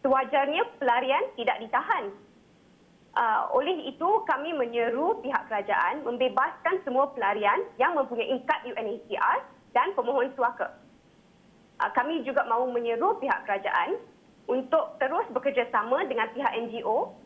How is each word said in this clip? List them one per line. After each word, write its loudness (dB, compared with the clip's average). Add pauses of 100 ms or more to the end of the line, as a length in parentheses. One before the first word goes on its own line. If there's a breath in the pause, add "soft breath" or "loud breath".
Sewajarnya, 2 (160)
pelarian 2
tidak -2
ditahan. -2 (1040)
Ah, 2
oleh 0
itu, -2 (200)
kami 0
menyeru 0
pihak -2
kerajaan 0
membebaskan 0
semua 2
pelarian 2 (160)
yang 2
mempunyai -2
kad 0
U -10
N -4
H -12
C -4
R 2 (360)
dan 4
pemohon 2
suaka. -2 (1040)
Ah, 0
kami 0
juga 0
mahu 0
menyeru 0
pihak -2
kerajaan 0 (480)
untuk 0
terus 0
bekerjasama 0
dengan -2
pihak -2
N -6
G -8
O 0